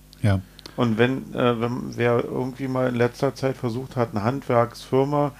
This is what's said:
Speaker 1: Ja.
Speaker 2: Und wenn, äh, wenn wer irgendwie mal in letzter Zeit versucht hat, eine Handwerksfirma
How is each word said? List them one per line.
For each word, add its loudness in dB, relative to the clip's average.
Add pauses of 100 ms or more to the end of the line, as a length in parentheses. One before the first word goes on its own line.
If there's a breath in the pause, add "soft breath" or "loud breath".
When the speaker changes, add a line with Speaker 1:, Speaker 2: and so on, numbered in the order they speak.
(220)
Speaker 1:
Ja. 4 (360 loud breath)
Speaker 2:
Und 2
wenn, 0
äh, 2
wenn -4
wer 2
irgendwie -4
mal 0
in -2
letzter 0
Zeit -2
versucht -6
hat, 0
eine -2
Handwerksfirma 2